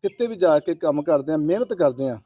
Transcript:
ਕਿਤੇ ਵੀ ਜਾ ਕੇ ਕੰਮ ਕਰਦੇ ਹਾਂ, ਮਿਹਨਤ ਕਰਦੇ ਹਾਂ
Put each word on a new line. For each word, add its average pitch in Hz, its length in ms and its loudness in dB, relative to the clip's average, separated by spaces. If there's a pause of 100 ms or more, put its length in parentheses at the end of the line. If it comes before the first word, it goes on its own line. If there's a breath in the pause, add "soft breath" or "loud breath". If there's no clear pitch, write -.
ਕਿਤੇ 202 240 2
ਵੀ 226 80 -6
ਜਾ 175 240 4
ਕੇ 175 160 -4
ਕੰਮ 151 280 -2
ਕਰਦੇ 147 280 0
ਹਾਂ, 156 80 -2
ਮਿਹਨਤ 185 340 -2
ਕਰਦੇ 135 360 -2
ਹਾਂ 113 160 -10